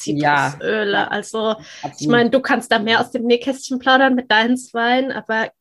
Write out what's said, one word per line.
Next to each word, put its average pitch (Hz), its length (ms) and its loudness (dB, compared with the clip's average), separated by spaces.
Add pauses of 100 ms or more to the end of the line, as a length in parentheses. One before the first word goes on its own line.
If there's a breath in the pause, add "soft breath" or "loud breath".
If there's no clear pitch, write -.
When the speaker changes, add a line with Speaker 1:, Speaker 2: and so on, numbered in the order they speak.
Speaker 1:
ja. 143 500 2
Speaker 2:
Zitrusöle. 202 420 -2
Speaker 1:
Ja. 202 140 -2
Speaker 2:
Also, 220 440 -4 (280 loud breath)
Speaker 1:
Absolut. - 180 -12
Speaker 2:
ich 151 60 -4
meine, 240 240 4
du 262 100 4
kannst - 300 -2
da 226 80 2
mehr 220 200 2
aus - 120 -4
dem 233 160 -4
Nähkästchen 254 500 -2
plaudern 262 380 4
mit 254 160 -2
deinen 226 260 2
Zweien, 254 540 -2
aber 220 500 -4